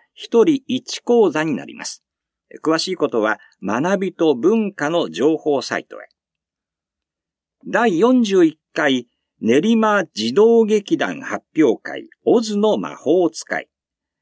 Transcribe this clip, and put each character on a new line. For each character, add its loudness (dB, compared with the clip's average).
一 0
人 0
一 -8
講 2
座 -2
に -4
な -8
り -18
ま -16
す。 -16
詳 0
し -6
い -8
こ -2
と -4
は -2
学 -2
び -6
と 0
文 0
化 -6
の -2
情 0
報 -4
サ -6
イ -10
ト -20
へ。 -20
第 0
四 4
十 2
一 0
回 0
練 2
馬 2
児 -6
童 6
劇 0
団 -4
発 -10
表 2
会、 -14
オ 4
ズ -4
の 2
魔 -6
法 0
使 -8
い。 -14